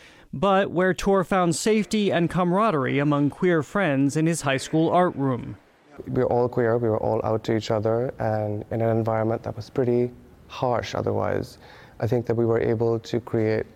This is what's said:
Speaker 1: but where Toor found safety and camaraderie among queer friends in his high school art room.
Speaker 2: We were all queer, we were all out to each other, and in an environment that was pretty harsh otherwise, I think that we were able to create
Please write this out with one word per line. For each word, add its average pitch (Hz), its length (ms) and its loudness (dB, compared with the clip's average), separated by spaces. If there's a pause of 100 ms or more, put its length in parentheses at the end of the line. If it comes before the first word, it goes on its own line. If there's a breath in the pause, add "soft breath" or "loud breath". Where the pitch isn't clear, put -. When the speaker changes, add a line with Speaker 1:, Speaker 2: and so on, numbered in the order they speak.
(320 loud breath)
Speaker 1:
but 190 400 2
where 180 200 2
Toor 196 300 2
found 180 320 2
safety 214 560 0
and 165 180 2
camaraderie 175 680 0
among 143 320 2
queer 170 320 2
friends 139 540 0
in 160 100 2
his 165 140 0
high 135 160 0
school 160 340 0
art 175 240 2
room. 127 440 -4 (480)
Speaker 2:
We 127 160 0
were - 100 2
all 123 160 2
queer, 120 300 2
we 120 100 0
were 110 140 0
all 110 220 0
out 110 200 -2
to 113 120 0
each 107 160 -4
other, 113 480 0
and 107 500 -4
in 113 100 -4
an 113 160 2
environment 113 460 0
that 110 140 -8
was 110 120 -14
pretty 123 440 0 (340)
harsh 117 480 -4
otherwise, 104 640 -2 (400 loud breath)
I 117 80 -2
think 117 200 0
that 113 100 0
we 117 100 2
were 113 140 2
able 117 400 0
to - 180 -4
create 110 580 -2